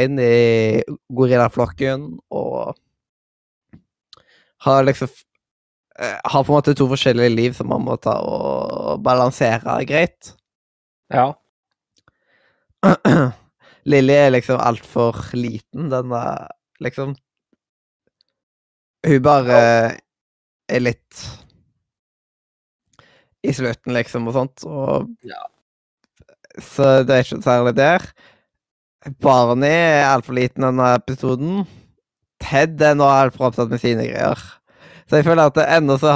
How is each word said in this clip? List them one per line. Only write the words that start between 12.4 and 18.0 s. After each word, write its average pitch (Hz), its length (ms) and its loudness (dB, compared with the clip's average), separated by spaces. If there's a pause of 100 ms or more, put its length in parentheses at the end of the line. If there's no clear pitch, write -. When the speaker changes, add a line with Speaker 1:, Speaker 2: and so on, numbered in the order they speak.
Speaker 1:
<clears throat> 160 500 2 (540)
Lily 139 280 4
er 143 160 6
liksom 123 320 0
alt 117 240 -2
for 117 320 -2 (160)
liten, 123 560 -8
den 127 240 -6
er - 320 -8 (320)
liksom, 135 380 -10 (1900)